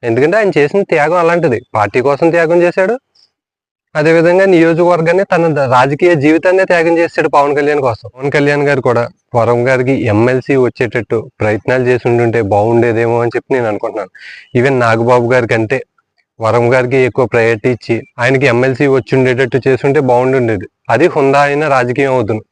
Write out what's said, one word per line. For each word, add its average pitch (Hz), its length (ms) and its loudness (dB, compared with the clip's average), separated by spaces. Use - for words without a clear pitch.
ఎందుకంటే 127 360 0
ఆయన 208 200 0
చేసిన 196 240 0
త్యాగం 165 420 0
అలాంటిది, 165 340 0
పార్టీ 104 260 0
కోసం 139 300 0
త్యాగం 170 320 0
చేశాడు, 190 320 0
అదేవిధంగా 165 500 2
నియోజకవర్గాన్ని 170 800 2
తన 170 300 0
ద-, 139 200 -2
రాజకీయ 143 400 2
జీవితాన్నే 165 500 2
త్యాగం 170 340 0
చేశాడు 160 300 -2
పవన్ 143 280 0
కళ్యాణ్ 147 240 0
కోసం. 120 340 -4
పవన్ 135 220 -6
కళ్యాణ్ 143 320 0
గారు 139 120 0
కూడా 117 280 0
వరం 120 340 0
గారికి 131 260 0
ఎంఎల్సీ 123 440 0
వచ్చేటట్టు 120 720 -2
ప్రయత్నాలు 113 440 -2
చేసి 123 240 0
ఉండుంటే 120 340 0
బాగుండేదేమో 117 800 0
అని 120 140 -2
చెప్పి 123 180 -4
నేను 120 180 0
అనుకుంటున్నాను. 101 380 -8
Even 135 160 0
నాగబాబు 117 480 0
గారి 127 200 0
కంటే 113 260 -2
వరం 117 340 0
గారికి 127 220 0
ఎక్కువ 127 300 0
ప్రయారిటీ 117 500 0
ఇచ్చి 117 200 -6
ఆయనకి 131 280 0
ఎంఎల్సీ 131 400 0
వచ్చి 135 320 0
ఉండేటట్టు 127 500 0
చేసి 131 180 0
ఉంటే 139 140 0
బాగుండుండేది. 127 680 0
అది 123 160 2
హుందా 143 340 0
అయిన 143 280 0
రాజకీయం 131 460 0
అవుతుంది. 110 380 -4